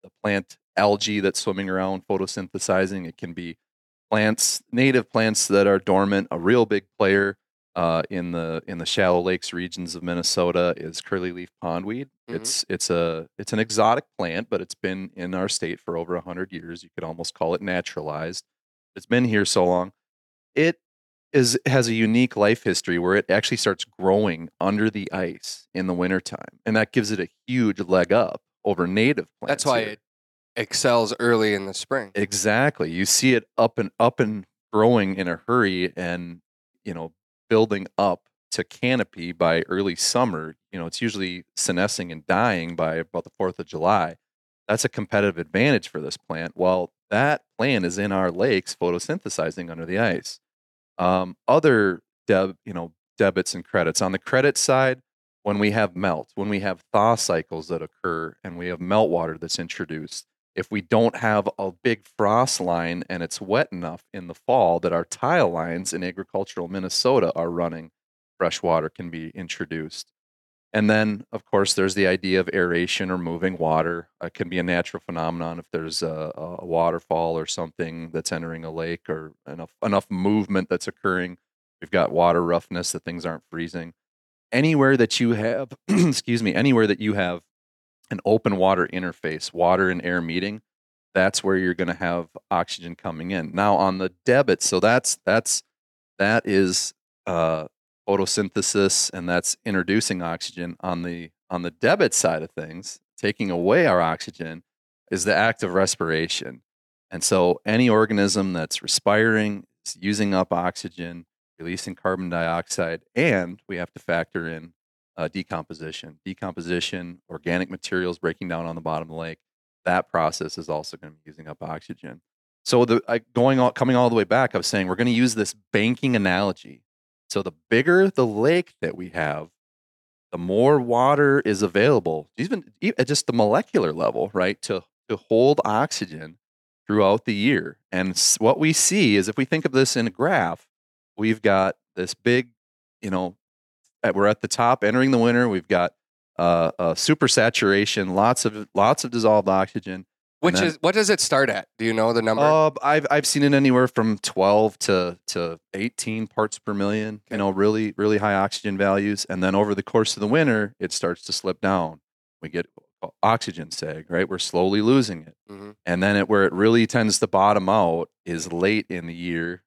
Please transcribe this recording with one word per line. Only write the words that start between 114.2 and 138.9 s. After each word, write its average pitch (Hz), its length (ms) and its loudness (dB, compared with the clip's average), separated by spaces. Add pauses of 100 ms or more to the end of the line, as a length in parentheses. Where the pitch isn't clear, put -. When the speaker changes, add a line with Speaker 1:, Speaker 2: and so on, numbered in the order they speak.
Speaker 1:
in, 80 240 -12 (440)
uh, 80 120 -6
decomposition. 80 960 -10
Decomposition, 87 1040 -6
organic 87 420 -4
materials 90 480 -4
breaking 87 300 -6
down 85 160 -6
on 82 100 -8
the 82 60 -12
bottom 80 220 -4
of 80 120 -14
the 80 60 -10
lake, 82 180 -10 (460)
that 90 240 0
process 78 500 -2
is 78 100 -12
also 76 280 -6
gonna 78 160 -18
be 78 140 -20
using 78 200 -20
up 76 160 -16
oxygen. 80 600 -14 (420)
So 120 200 4
the, 117 220 2
I, 117 120 0
going 127 420 2
all, 127 100 4
coming 131 240 0
all 123 140 4
the 117 80 2
way 104 80 4
back, 120 300 2
I 98 40 2
was 85 80 -4
saying 95 220 0
we're 92 80 -2
gonna 120 140 0
use 117 260 2
this 104 180 -2 (180)
banking 120 440 0
analogy. 92 640 -2 (460)
So 101 140 -4
the 90 100 -6 (160)
bigger 175 420 4
the 127 160 2
lake 127 540 0
that 82 160 -4
we 90 140 -12
have, 78 400 -4 (800)
the 87 60 -6
more 113 420 4
water 139 640 2
is 101 180 0
available, 90 760 2
even 190 440 -6
e-, 208 180 0
at 127 80 2
just 143 220 -2
the 135 40 -4
molecular 113 600 2
level, 58 400 -2
right, 95 300 -2
to, 95 200 -6 (260)
to 110 80 -4
hold 127 480 4
oxygen 90 760 -4 (500)
throughout 104 380 4
the 113 80 0
year. 101 440 0 (140)
And 92 180 0
s-, - 300 0
what 117 180 4
we 156 140 2
see 156 420 4